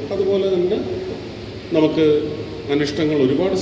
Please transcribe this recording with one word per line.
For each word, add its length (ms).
അതുപോലെ 420
തന്നെ 240
നമുക്ക് 300
അനിഷ്ടങ്ങൾ 520
ഒരുപാട് 360